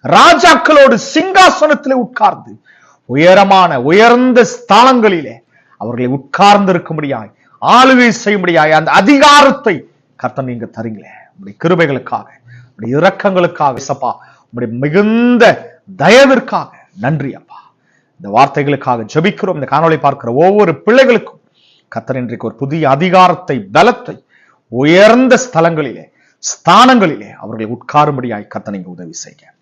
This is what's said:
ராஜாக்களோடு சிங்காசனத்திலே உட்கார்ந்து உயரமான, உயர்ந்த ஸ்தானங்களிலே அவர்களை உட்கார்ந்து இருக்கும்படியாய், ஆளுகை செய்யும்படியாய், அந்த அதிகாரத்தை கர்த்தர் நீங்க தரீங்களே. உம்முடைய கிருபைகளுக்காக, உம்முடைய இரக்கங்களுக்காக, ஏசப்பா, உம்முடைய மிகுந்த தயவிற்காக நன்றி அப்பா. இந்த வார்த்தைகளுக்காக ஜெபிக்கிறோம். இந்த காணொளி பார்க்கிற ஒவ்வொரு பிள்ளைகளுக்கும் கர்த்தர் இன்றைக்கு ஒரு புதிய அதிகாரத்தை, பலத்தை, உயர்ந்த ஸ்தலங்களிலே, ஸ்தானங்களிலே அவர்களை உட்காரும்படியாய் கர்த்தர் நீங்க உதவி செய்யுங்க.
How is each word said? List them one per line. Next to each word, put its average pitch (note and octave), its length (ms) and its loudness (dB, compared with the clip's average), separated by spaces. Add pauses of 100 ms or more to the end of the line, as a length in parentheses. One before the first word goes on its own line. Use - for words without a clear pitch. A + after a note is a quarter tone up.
ராஜாக்களோடு C#4 920 4 (160)
சிங்காசனத்திலே E4 760 2
உட்கார்ந்து G3+ 720 -4 (440)
உயரமான, F3+ 760 2
உயர்ந்த A#3 640 2
ஸ்தானங்களிலே G#3 920 0 (400)
அவர்களை A#2+ 320 -6
உட்கார்ந்து F#3+ 640 0
இருக்கும்படியாய், D3 580 -8 (300)
ஆளுகை B3 500 2 (140)
செய்யும்படியாய், F3 460 0
அந்த D#3 200 0
அதிகாரத்தை C#4 960 2 (280)
கர்த்தர் C3 300 -10
நீங்க A#2+ 200 -10
தரீங்களே. A2 460 -14 (200)
உம்முடைய G2 320 -20
கிருபைகளுக்காக, C#3 600 -4 (200)
உம்முடைய - 520 -16
இரக்கங்களுக்காக, F3 920 -2
ஏசப்பா, C3 260 -6 (280)
உம்முடைய A#2 280 -10
மிகுந்த G#3 1080 -2 (200)
தயவிற்காக A#3 720 2 (300)
நன்றி C3+ 360 -6
அப்பா. - 220 -20 (640)
இந்த G2+ 180 -2
வார்த்தைகளுக்காக C#3 760 -2
ஜெபிக்கிறோம். F#3 400 -4
இந்த C#3 180 -8
காணொளி D#3 280 0
பார்க்கிற C3+ 340 -4
ஒவ்வொரு F3+ 520 0
பிள்ளைகளுக்கும் B3 540 0 (480)
கர்த்தர் B2+ 300 -10
இன்றைக்கு A#2 300 -10
ஒரு G#2+ 80 -10
புதிய C#3+ 340 -4
அதிகாரத்தை, E3 840 0
பலத்தை, E3+ 500 -2 (440)
உயர்ந்த G#3 680 2
ஸ்தலங்களிலே, D#3 760 -4 (280)
ஸ்தானங்களிலே F3+ 920 0
அவர்களை A2 400 -12
உட்காரும்படியாய் B2+ 760 -4
கர்த்தர் G#2 260 -12
நீங்க F2+ 160 -14
உதவி F2 200 -18
செய்யுங்க. - 380 -20 (140)